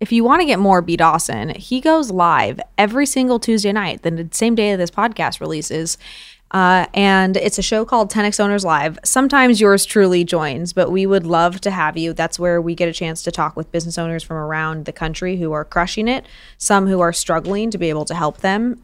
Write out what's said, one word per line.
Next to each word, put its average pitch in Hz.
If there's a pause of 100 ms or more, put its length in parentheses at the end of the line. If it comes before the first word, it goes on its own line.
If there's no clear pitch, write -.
If 214
you 233
wanna 311
get 247
more 190
B 170
Dawson, 156
he 247
goes 311
live 156 (160)
every 226
single 254
Tuesday 208
night, 202
the 165
same 233
day 208
this 175
podcast 208
releases. 156 (540)
Uh, 185
and 190
it's -
a 190
show 220
called 220
Ten 214
X 208
Owners 202
Live. 156
Sometimes 262
yours 196
truly 180
joins, 165
but 175
we 190
would 190
love 175
to 202
have 165
you. 165
That's 165
where 175
we 170
get 170
a 165
chance 165
to 175
talk 160
with 160
business 165
owners 165
from 160
around 156
the 156
country 180
who 165
are 151
crushing 180
it, 262 (320)
some 196
who 190
are 170
struggling, 185
to 208
be 170
able 151
to 160
help 156
them. 226